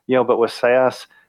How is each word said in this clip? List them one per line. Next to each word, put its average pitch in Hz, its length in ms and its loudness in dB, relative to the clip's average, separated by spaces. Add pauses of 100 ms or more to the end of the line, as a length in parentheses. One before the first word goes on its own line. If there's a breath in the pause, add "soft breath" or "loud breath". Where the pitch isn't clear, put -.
You 131 80 0
know, 123 80 2
but 110 140 0
with 113 140 0
SaaS, 123 540 0 (220 soft breath)